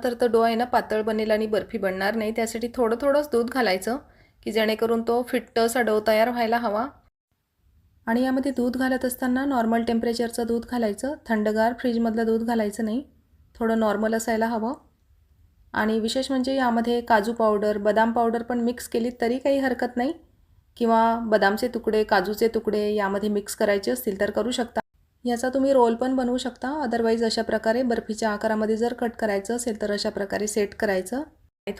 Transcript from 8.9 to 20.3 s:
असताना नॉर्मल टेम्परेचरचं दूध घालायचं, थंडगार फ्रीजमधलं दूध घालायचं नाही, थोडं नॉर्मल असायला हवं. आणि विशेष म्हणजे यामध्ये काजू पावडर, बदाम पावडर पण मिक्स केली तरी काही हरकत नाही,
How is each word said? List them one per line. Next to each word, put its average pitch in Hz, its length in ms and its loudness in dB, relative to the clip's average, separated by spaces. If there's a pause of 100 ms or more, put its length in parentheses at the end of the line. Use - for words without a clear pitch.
असताना 254 400 -2
नॉर्मल 233 380 2
टेम्परेचरचं 233 640 -2
दूध 233 240 -2
घालायचं, 240 420 -2 (140)
थंडगार 220 520 2
फ्रीजमधलं 226 460 0
दूध 220 180 2
घालायचं 226 420 -2
नाही, 226 180 -2 (520)
थोडं 226 240 0
नॉर्मल 220 360 2
असायला 226 320 0
हवं. 226 260 -2 (1000)
आणि 220 260 0
विशेष 262 320 -2
म्हणजे 269 240 0
यामध्ये 240 460 2
काजू 233 320 2
पावडर, 214 440 2
बदाम 214 340 2
पावडर 233 300 0
पण 240 180 -4
मिक्स 233 280 -2
केली 240 220 -2 (120)
तरी 240 160 0
काही 277 220 2
हरकत 247 380 -2
नाही, 262 160 0 (640)